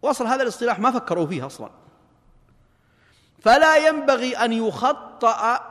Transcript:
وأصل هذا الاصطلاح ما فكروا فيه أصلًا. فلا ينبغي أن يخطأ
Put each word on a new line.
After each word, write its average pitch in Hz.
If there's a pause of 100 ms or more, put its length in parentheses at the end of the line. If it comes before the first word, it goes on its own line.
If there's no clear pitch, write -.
وأصل 262
هذا 262
الاصطلاح 233
ما 247
فكروا 175
فيه 143
أصلًا. - (1700)
فلا 311
ينبغي 269
أن 226
يخطأ 226 (120)